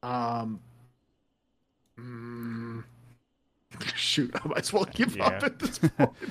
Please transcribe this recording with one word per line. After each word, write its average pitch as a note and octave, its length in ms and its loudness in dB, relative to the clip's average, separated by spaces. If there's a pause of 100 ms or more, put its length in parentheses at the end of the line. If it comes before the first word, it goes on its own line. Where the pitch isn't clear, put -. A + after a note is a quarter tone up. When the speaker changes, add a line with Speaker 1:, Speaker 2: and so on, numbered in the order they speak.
Speaker 1:
Um, A#2 580 -2 (1400)
mm, A#2 840 -8 (960)
<laughs> - 160 -4
shoot, - 380 2
I - 120 -2
might D3+ 120 0
as - 140 -2
well F#3+ 120 6
give - 360 2
up F#3+ 200 2
Speaker 2:
Yeah. C#4+ 60 2
Speaker 1:
at - 120 -2
this - 200 -4
point. - 320 4 (200)